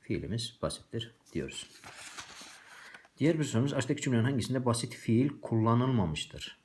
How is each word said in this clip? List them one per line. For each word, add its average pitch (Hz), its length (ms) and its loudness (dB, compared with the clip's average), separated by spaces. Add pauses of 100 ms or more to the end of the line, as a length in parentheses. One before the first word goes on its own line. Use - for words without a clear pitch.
fiilimiz 87 600 -4
basittir - 520 -8 (180)
diyoruz. - 380 -8 (1500)
Diğer 156 200 4
bir 151 60 2
sorumuz, 127 300 0
aşağıdaki 143 280 -2
cümlenin 120 220 2
hangisinde 123 400 0
basit 117 300 0
fiil 123 480 2
kullanılmamıştır? 117 1200 2